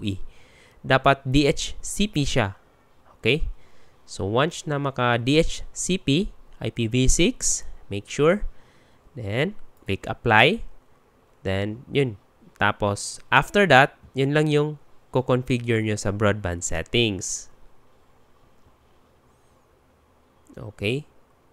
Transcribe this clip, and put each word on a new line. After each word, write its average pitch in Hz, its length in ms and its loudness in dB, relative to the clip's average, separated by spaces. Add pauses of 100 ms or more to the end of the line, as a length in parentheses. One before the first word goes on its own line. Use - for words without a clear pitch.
E. 98 160 -6 (640)
Dapat 131 480 2
D 139 160 4
H - 400 -2
C 208 240 -2
P 143 160 -2
siya. 101 320 -2 (640)
Okay? 131 240 2 (640)
So, - 160 -8
once 127 400 -2
na 143 160 -4
maka 123 400 0
D 135 160 2
H - 320 2
C - 320 -4
P, 156 320 -2 (240)
I - 160 -6
P 113 160 -2
v 127 160 2
six, - 640 2 (240)
make - 160 -8
sure. 170 400 2 (640)
Then, 123 400 -4 (320)
click - 240 -4
apply. 123 560 4 (800)
Then, 104 480 -4
yun. 127 240 -2 (400)
Tapos, 101 720 -2
after 180 400 4
that, 135 300 6 (180)
yun 135 160 0
lang 151 160 2
yung 147 320 0 (320)
ko-configure 123 720 0
nyo 107 160 -2
sa 101 160 -2
broadband 101 480 0
settings. 95 880 -2 (3000)
Okay. 110 560 -6 (440)